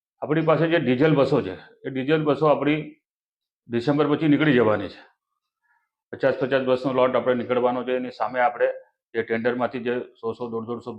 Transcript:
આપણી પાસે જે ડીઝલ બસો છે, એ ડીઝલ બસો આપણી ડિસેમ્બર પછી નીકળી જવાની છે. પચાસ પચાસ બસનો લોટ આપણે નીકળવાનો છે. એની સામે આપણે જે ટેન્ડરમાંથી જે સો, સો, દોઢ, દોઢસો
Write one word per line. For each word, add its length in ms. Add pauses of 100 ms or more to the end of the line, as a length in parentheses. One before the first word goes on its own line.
(220)
આપણી 300
પાસે 220
જે 140
ડીઝલ 320
બસો 300
છે, 100 (260)
એ 80
ડીઝલ 380
બસો 220
આપણી 280 (880)
ડિસેમ્બર 420
પછી 220
નીકળી 280
જવાની 340
છે. 60 (1120)
પચાસ 280
પચાસ 260
બસનો 300
લોટ 200
આપણે 220
નીકળવાનો 480
છે. 100
એની 220
સામે 240
આપણે 240 (460)
જે 100
ટેન્ડરમાંથી 640
જે 80 (240)
સો, 80 (100)
સો, 60 (100)
દોઢ, 160
દોઢસો 300